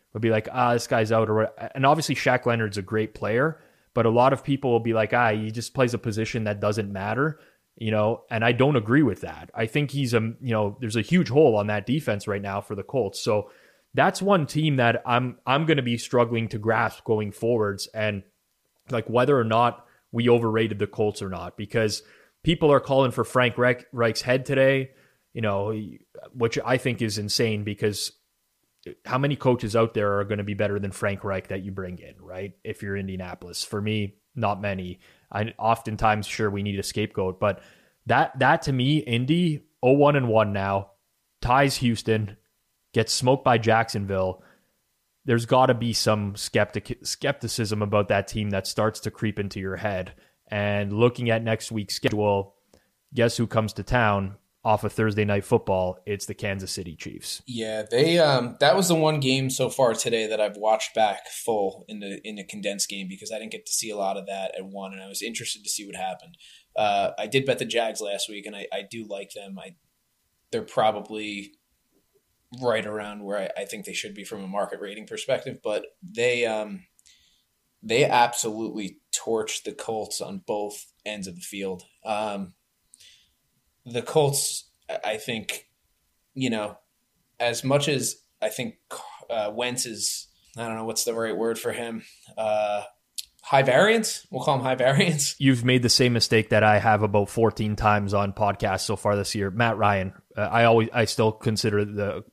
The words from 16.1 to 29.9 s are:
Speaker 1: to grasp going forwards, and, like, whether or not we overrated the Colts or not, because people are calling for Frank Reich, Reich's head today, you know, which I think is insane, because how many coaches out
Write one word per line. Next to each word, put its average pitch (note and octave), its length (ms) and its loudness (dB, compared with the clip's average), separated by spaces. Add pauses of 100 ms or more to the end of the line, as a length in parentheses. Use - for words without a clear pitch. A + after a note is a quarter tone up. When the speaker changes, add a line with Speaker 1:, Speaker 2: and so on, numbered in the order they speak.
Speaker 1:
to A2 100 -8
grasp A2 460 0
going G#2+ 260 0
forwards, G#2+ 640 -2
and, G#2+ 280 -2 (680)
like, A#2 180 -4
whether B2+ 300 4
or A2+ 60 2
not A#2 420 2 (240)
we A#2+ 180 2
overrated A2+ 500 4
the G#2 80 0
Colts G#2+ 360 -2
or G2 60 -6
not, F2 280 -10
because G#2+ 460 -2 (400)
people D#3 300 4
are C3+ 80 6
calling C3+ 300 2
for A2+ 140 -2
Frank B2 340 2
Reich, B2 340 2
Reich's A#2 300 0
head C3 240 0
today, C3+ 440 2 (420)
you A#2 100 -6
know, G#2 360 -2 (540)
which A#2 320 0
I B2+ 140 2
think A#2+ 240 -2
is G#2+ 160 -2
insane, G#2 460 0
because G#2 480 -4 (920)
how B2 140 -2
many C#3+ 180 0
coaches A#2 380 2
out A2+ 200 2